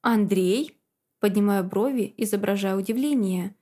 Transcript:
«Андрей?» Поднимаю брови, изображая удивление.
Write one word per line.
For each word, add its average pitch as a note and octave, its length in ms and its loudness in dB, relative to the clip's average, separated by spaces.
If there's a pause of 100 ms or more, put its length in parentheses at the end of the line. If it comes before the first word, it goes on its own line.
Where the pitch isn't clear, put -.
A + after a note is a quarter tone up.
«Андрей?» G#3 720 2 (420)
Поднимаю G3+ 460 2
брови, A3 520 -2
изображая G3 600 -2
удивление. G3 840 -2